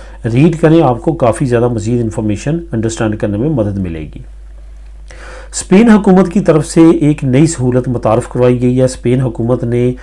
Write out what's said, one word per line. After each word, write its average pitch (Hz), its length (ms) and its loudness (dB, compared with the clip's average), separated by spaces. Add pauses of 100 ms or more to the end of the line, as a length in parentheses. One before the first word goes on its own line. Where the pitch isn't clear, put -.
(260)
read 147 300 2
करें, 165 260 4
आपको 127 300 0
काफ़ी 127 340 0
ज़्यादा 120 220 0
मज़ीद 120 320 -2
information 110 600 -4 (120)
understand 110 440 -2
करने 104 220 -4
में 135 100 -2
मदद 104 300 -2
मिलेगी। 82 460 -10 (1300)
स्पेन 220 380 4
हुकूमत 190 380 4
की 190 120 -2
तरफ 156 240 2
से - 160 0 (220)
एक 151 220 0
नई 135 220 2
सहूलत 127 420 -2
मुतारफ़ 117 440 -2
करवाई 123 260 2
गई 123 180 0
है। 127 120 2
स्पेन 127 320 -2
हुकूमत 120 440 -2
ने 120 380 -2